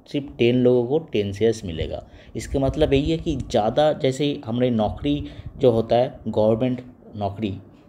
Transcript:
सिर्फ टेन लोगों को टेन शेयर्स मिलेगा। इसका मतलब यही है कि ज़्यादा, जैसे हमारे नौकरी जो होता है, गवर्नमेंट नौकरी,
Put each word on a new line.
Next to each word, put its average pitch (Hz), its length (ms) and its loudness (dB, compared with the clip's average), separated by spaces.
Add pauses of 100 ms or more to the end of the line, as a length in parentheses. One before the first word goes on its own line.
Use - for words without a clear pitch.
(120)
सिर्फ 143 280 -6
टेन 120 160 4
लोगों 123 320 4
को 147 120 0
टेन 101 340 -4
शेयर्स 107 320 0
मिलेगा। 80 420 -8 (280)
इसका 123 240 -4
मतलब 135 340 2
यही 151 180 2
है 160 60 0
कि 160 180 -4
ज़्यादा, 120 580 2
जैसे 139 520 -2
हमारे 123 240 0
नौकरी 113 580 -2 (300)
जो 127 140 6
होता 110 240 2
है, 127 320 0
गवर्नमेंट 113 540 2 (340)
नौकरी, 101 420 -6 (320)